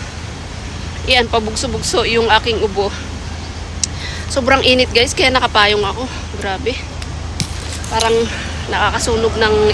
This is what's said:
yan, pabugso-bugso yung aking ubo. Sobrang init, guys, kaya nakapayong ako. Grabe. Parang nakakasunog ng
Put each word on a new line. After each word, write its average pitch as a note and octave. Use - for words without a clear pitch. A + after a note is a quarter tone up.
yan, B3
pabugso-bugso A3
yung A3+
aking G#3+
ubo. G3
Sobrang C4
init, B3+
guys, B3
kaya C4
nakapayong G#3
ako. G3
Grabe. A3
Parang A3+
nakakasunog A3
ng G#3+